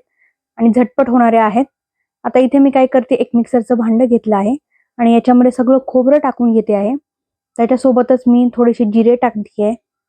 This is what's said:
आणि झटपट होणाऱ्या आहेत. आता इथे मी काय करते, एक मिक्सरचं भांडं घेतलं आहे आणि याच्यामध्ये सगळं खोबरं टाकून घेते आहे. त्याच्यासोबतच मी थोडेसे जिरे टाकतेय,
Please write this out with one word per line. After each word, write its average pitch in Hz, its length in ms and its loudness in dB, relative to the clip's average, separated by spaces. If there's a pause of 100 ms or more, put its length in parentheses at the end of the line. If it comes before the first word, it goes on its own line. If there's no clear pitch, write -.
(580)
आणि 233 120 2
झटपट 247 400 0
होणाऱ्या 233 360 2
आहेत. 220 200 -2 (600)
आता 254 140 0
इथे 262 200 0
मी 277 100 4
काय 262 160 2
करते, 254 300 -2
एक - 180 -6
मिक्सरचं 233 440 -2
भांडं 226 280 0
घेतलं 220 300 -2
आहे 202 200 -2 (420)
आणि 233 160 2
याच्यामध्ये 247 380 2
सगळं 254 260 0 (100)
खोबरं 254 320 0
टाकून 247 340 -2
घेते 214 200 -2
आहे. 202 200 -2 (640)
त्याच्यासोबतच 247 680 0
मी 247 260 2
थोडेसे 240 320 0
जिरे 226 300 2
टाकतेय, 214 580 -6 (360)